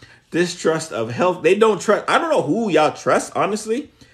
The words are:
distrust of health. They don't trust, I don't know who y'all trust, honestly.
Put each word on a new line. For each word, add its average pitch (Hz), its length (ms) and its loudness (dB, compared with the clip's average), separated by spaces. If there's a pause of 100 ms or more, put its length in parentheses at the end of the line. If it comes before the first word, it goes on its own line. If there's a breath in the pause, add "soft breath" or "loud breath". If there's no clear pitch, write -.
(300 loud breath)
distrust 160 640 -2
of 113 180 -4
health. 170 320 -2
They 175 140 4
don't 208 240 4
trust, 202 280 0
I 190 100 2
don't 320 120 0
know 240 120 2
who 196 280 -2
y'all 151 260 2
trust, - 400 -2
honestly. 214 540 -4 (240 soft breath)